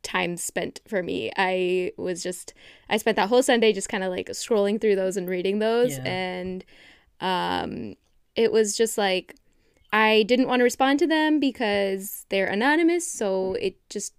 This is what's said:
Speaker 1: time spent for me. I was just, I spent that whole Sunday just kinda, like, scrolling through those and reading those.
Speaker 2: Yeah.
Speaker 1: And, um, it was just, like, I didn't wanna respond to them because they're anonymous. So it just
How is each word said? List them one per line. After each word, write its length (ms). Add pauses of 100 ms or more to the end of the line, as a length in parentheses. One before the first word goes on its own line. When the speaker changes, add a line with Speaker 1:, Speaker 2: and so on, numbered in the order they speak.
Speaker 1:
time 340
spent 500
for 140
me. 340
I 600
was 240
just, 320 (360)
I 80
spent 200
that 120
whole 140
Sunday 300
just 160
kinda, 180
like, 220
scrolling 500
through 160
those 220
and 100
reading 320
those. 380
Speaker 2:
Yeah. 80
Speaker 1:
And, 600 (560)
um, 760 (400)
it 160
was 240
just, 220
like, 360 (600)
I 300
didn't 240
wanna 180
respond 340
to 80
them 320
because 920
they're 180
anonymous. 640
So 440
it 240 (120)
just 300